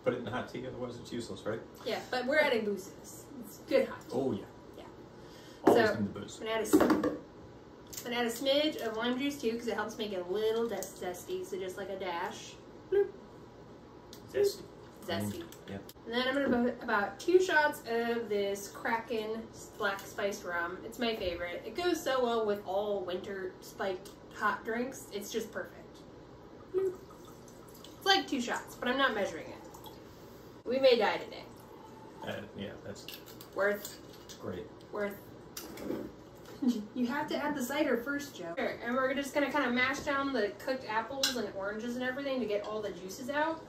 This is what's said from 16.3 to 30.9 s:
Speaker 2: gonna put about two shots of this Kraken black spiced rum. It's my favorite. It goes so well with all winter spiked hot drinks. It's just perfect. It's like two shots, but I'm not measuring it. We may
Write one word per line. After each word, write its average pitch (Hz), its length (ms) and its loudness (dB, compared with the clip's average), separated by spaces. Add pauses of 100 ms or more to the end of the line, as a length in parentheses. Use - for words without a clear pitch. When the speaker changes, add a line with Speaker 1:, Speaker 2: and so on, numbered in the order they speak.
Speaker 2:
gonna 240 360 6
put - 120 -8
about 214 360 2
two 359 200 8
shots 302 480 6
of 233 400 2
this 202 420 0
Kraken 226 800 -2 (300)
black 196 220 2
spiced 202 440 -2
rum. 175 400 -2
It's 220 160 -10
my 233 160 2
favorite. 175 500 -2
It - 100 -8
goes 349 260 2
so 262 220 4
well 233 220 4
with 208 200 2
all 202 380 2
winter 185 580 -4
spiked - 480 -4 (260)
hot - 300 2
drinks. 240 460 -2
It's 202 200 -4
just - 200 -2
perfect. - 260 -8 (960)
It's - 1300 -6
like 381 220 6
two 269 140 0
shots, - 340 -4
but - 140 -2
I'm 262 80 4
not 269 160 4
measuring 190 340 -2
it. - 100 -12 (1080)
We - 140 2
may 262 180 10